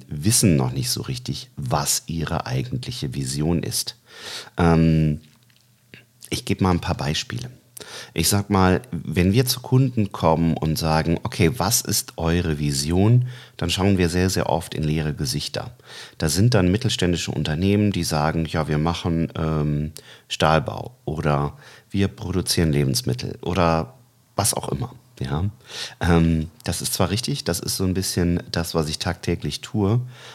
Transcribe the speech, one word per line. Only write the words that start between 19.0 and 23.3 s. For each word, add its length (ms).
ähm, 540
Stahlbau“ 720
oder 540
„wir 160
produzieren 640
Lebensmittel“ 720